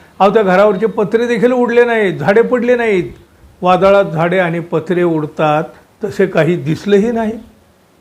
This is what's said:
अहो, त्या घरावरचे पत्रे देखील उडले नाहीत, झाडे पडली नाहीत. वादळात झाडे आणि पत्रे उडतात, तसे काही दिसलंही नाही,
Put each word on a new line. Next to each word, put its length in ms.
अहो, 120
त्या 120
घरावरचे 440
पत्रे 400
देखील 260
उडले 320
नाहीत, 340
झाडे 240
पडली 320
नाहीत. 380
वादळात 420
झाडे 340
आणि 220
पत्रे 420
उडतात, 640
तसे 220
काही 300
दिसलंही 560
नाही, 200